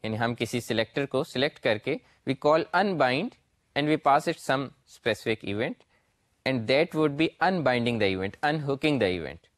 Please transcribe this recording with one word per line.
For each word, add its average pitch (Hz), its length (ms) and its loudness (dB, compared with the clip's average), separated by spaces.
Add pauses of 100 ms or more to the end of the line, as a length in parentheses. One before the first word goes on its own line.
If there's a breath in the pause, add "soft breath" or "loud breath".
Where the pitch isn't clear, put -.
یعنی 110 160 -4
ہم 120 160 0
کسی 117 260 -4
سلیکٹر 113 460 -2
کو 135 180 -2
سلیکٹ 139 360 -4
کر 110 180 0
کے 139 180 -4 (340 soft breath)
we 131 40 0 (120)
call 156 180 4 (180)
unbind 160 460 0 (500)
and 147 100 0
we 156 80 4 (120)
pass 143 200 6
it - 240 -4
some 135 120 0
specific - 880 -4
event 127 300 -4 (640)
and 131 100 0
that 139 420 2
would 147 160 0
be 160 100 0 (220)
unbinding 123 500 0
the 95 180 2
event، 101 360 -4
unhooking 143 500 -2
the 92 160 2
event۔ 76 400 -12